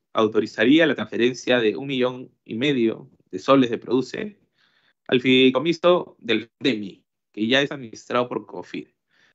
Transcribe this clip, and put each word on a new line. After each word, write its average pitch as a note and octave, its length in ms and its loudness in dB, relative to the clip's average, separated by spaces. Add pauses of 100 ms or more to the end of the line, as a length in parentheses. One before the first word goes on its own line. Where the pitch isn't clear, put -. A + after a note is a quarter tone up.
(120)
autorizaría A2+ 760 2
la C3 80 0
transferencia A#2+ 640 -2
de A2 160 0
un C#3 100 -10
millón B2+ 460 -4 (120)
y A2 120 -10
medio A#2+ 520 -2 (220)
de F2+ 80 -10
soles C3+ 320 4
de A2 80 -4
Produce - 640 -6 (640)
al C3 140 0
fideicomiso C3+ 1000 2
del A2 320 -4 (100)
fedemi, G#2 440 -4 (260)
que G#2+ 160 -6
ya C3 160 0
es C#3 80 -4
administrado B2 580 -6
por - 160 -8
cofide, - 520 -14 (380)